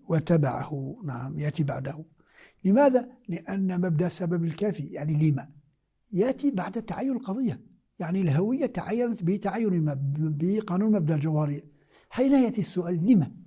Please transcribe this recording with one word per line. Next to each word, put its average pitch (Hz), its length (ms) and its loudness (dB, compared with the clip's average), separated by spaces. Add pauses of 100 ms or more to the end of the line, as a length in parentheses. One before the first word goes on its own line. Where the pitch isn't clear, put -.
وتبعه، 147 960 0
نعم، 135 340 -6
يأتي 147 260 -2
بعده. 139 400 -6 (600)
لماذا؟ 247 440 6 (200)
لأن 185 520 -2
مبدأ 175 280 2
سبب 170 360 -2
الكافي، 165 380 -4
يعني 151 480 0
لما، 131 180 -2 (640)
يأتي 262 380 0
بعد 190 220 -2
تعين 233 400 -6
القضية. 220 480 -4 (380)
يعني 180 220 -2
الهوية 196 460 2
تعينت 233 560 -4
بتعين 196 580 0
ما، 147 140 0
ب-، 143 440 -2
بقانون 202 540 2
مبدأ 165 220 2
الجوهرية. 151 500 -2 (460)
حين 269 220 2
يأتي 247 280 4
السؤال: 175 460 -2
لما 196 260 6 (140)